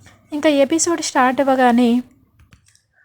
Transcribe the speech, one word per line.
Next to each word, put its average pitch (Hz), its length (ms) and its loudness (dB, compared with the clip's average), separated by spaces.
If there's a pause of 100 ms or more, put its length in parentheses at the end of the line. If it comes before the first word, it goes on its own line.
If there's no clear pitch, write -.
(340)
ఇంకా 302 160 -2
ఎపిసోడ్ 320 520 0
స్టార్ట్ 262 400 -2
అవ్వగానే, 247 640 2 (1000)